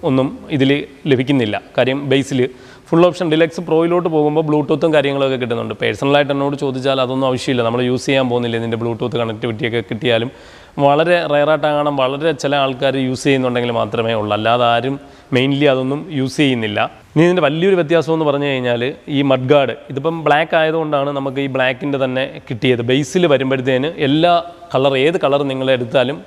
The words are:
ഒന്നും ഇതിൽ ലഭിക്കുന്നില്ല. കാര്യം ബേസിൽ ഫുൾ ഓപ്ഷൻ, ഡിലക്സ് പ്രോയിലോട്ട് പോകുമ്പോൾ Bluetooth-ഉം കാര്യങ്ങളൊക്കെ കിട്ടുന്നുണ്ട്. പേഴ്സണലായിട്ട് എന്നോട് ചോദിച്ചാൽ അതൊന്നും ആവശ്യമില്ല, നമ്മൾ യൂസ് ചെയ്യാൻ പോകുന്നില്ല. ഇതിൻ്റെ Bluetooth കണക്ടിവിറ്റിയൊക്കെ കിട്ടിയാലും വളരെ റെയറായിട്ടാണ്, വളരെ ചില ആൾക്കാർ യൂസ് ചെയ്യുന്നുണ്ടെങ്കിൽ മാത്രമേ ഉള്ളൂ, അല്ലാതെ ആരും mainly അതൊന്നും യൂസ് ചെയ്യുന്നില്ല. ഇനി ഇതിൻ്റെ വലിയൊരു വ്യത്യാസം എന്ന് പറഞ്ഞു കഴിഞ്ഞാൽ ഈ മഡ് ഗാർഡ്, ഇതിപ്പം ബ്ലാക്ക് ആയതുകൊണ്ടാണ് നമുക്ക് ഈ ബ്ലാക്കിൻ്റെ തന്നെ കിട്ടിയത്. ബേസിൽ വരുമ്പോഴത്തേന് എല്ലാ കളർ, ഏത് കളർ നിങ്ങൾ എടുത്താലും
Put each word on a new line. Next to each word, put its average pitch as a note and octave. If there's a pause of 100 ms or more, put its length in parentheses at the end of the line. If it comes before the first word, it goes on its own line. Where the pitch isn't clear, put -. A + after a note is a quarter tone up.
ഒന്നും C3 (280)
ഇതിൽ C3+ (420)
ലഭിക്കുന്നില്ല. A#2+ (160)
കാര്യം C3 (120)
ബേസിൽ C#3 (480)
ഫുൾ E3
ഓപ്ഷൻ, F3
ഡിലക്സ് E3
പ്രോയിലോട്ട് E3+
പോകുമ്പോൾ D3+
Bluetooth-ഉം D3+
കാര്യങ്ങളൊക്കെ C#3
കിട്ടുന്നുണ്ട്. A#2
പേഴ്സണലായിട്ട് C#3
എന്നോട് C#3
ചോദിച്ചാൽ C3+
അതൊന്നും C3
ആവശ്യമില്ല, B2+
നമ്മൾ A#2+
യൂസ് B2+
ചെയ്യാൻ C3+
പോകുന്നില്ല. A#2+
ഇതിൻ്റെ A2+
Bluetooth A#2
കണക്ടിവിറ്റിയൊക്കെ A2+ (100)
കിട്ടിയാലും A#2 (520)
വളരെ D#3+ (160)
റെയറായിട്ടാണ്, D3 (120)
വളരെ C#3+ (120)
ചില C#3+ (120)
ആൾക്കാർ C3+ (120)
യൂസ് B2+
ചെയ്യുന്നുണ്ടെങ്കിൽ B2
മാത്രമേ A2+
ഉള്ളൂ, G#2+
അല്ലാതെ A#2 (100)
ആരും B2+ (420)
mainly C#3
അതൊന്നും C3 (180)
യൂസ് C3
ചെയ്യുന്നില്ല. A2+ (360)
ഇനി D3+
ഇതിൻ്റെ F3+
വലിയൊരു E3+
വ്യത്യാസം D#3+
എന്ന് D#3+
പറഞ്ഞു C#3+
കഴിഞ്ഞാൽ B2 (340)
ഈ - (120)
മഡ് C3
ഗാർഡ്, C#3 (180)
ഇതിപ്പം D3 (100)
ബ്ലാക്ക് D3
ആയതുകൊണ്ടാണ് D#3
നമുക്ക് C3+
ഈ -
ബ്ലാക്കിൻ്റെ C3
തന്നെ C3 (240)
കിട്ടിയത്. B2
ബേസിൽ D3+
വരുമ്പോഴത്തേന് C3 (180)
എല്ലാ D#3+ (420)
കളർ, C3+ (100)
ഏത് E3+
കളർ C#3+
നിങ്ങൾ C3
എടുത്താലും B2 (100)